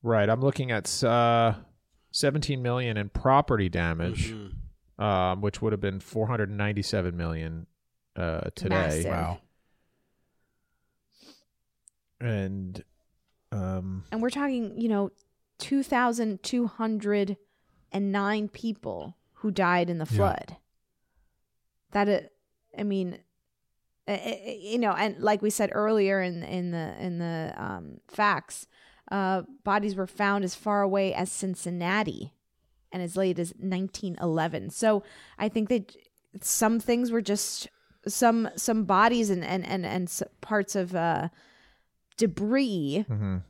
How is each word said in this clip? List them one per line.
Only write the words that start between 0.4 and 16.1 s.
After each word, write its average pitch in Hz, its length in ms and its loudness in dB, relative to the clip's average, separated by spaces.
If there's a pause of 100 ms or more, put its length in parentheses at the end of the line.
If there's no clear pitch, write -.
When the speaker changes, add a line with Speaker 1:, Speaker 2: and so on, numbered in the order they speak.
Speaker 1:
looking 135 300 0
at, 107 320 -2
uh, 117 520 6 (560)
seventeen 143 500 0
million 123 360 0
in 101 120 -2
property 131 600 4
damage, 85 640 0
Speaker 2:
Mm-hmm. - 720 -12
Speaker 1:
um, 92 380 2
which 104 200 -2
would 113 120 0
have 98 80 -2
been 95 180 -2
four 110 280 -2
hundred 107 220 0
ninety-seven 101 680 0
million, 82 500 -4 (480)
uh, 82 400 -2
today. 95 200 -2
Speaker 3:
Massive. 82 300 2
Speaker 2:
Wow. 82 340 -2 (2750)
Speaker 1:
And, 98 640 -4 (680)
um, 117 600 -4
Speaker 3:
And 226 100 -4
we're 240 80 0
talking, 247 500 -4
you 233 80 0
know, 202 240 2 (480)
two 277 240 0
thousand 233 600 0